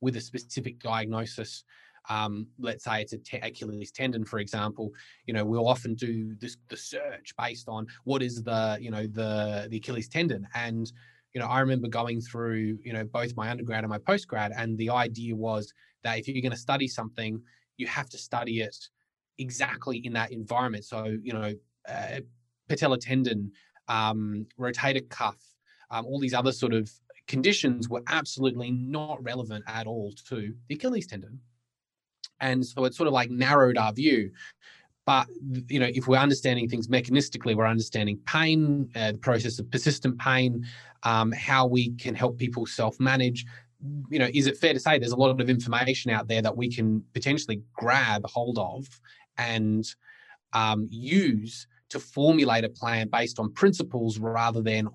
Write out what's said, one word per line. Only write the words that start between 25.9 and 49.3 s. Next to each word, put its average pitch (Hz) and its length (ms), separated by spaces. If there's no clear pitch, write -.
all 135 140
these 127 160
other 123 160
sort 123 220
of 110 180
conditions 131 640
were 117 200
absolutely 131 640
not 135 520
relevant 117 440
at 110 200
all 110 260
to 110 240
the 147 80
Achilles 233 320
tendon. 107 320
And 131 260
so 127 200
it 127 80
sort 165 140
of, 139 60
like, 123 180
narrowed 131 460
our 110 160
view. 123 380
But, 135 220
you 139 120
know, 123 140
if 127 140
we're 127 100
understanding 131 520
things 113 180
mechanistically, 120 680
we're 110 100
understanding 110 600
pain, 156 720
uh, 110 180
the 107 40
process 117 420
of 117 120
persistent 127 460
pain, 127 480
um, 113 280
how 127 360
we 123 280
can 113 200
help 120 220
people 120 280
self-manage. 123 800
You 151 100
know, 123 140
is 135 140
it 135 100
fair 160 160
to 135 60
say 156 180
there's 117 140
a 123 60
lot 131 240
of 123 80
information 123 640
out 107 160
there 113 140
that 107 140
we 120 180
can 110 300
potentially 135 480
grab 117 520
hold 120 320
of 98 300